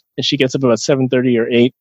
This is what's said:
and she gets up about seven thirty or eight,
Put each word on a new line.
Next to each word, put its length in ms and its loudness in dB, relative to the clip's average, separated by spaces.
and 80 -6
she 120 -2
gets 180 0
up 80 -2
about 160 2
seven 300 0
thirty 280 0
or 120 -2
eight, 320 2